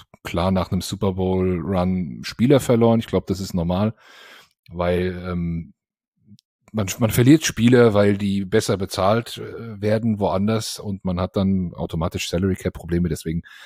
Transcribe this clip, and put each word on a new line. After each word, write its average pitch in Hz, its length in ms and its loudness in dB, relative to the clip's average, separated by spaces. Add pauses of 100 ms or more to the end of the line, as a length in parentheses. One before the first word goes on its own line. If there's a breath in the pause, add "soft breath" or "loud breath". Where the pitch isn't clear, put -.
(240)
klar 90 280 -2
nach 92 200 -2
einem 92 80 -2
Super 101 320 -4
Bowl 92 480 0
Run 90 600 -2
Spieler 131 380 2
verloren. 117 400 4
Ich - 60 -6
glaub, 92 200 -2
das 92 140 -2
ist 95 120 -8
normal, 92 420 0 (760 loud breath)
weil, 90 580 -2
ähm, 85 460 -4 (960)
man, 107 160 -2 (120)
man 117 120 0
verliert 127 360 6
Spieler, 120 480 6
weil 101 240 4
die 98 260 -2
besser 107 320 0
bezahlt, 98 640 -2
äh, 110 420 -12
werden 107 380 0
woanders 101 600 -2
und 98 240 -8
man 90 160 -4
hat 90 160 -4
dann 95 400 0
automatisch 85 540 -4
Salary 92 280 0
Cap - 180 -6
Probleme. 87 340 -2
Deswegen 82 340 -4 (240 loud breath)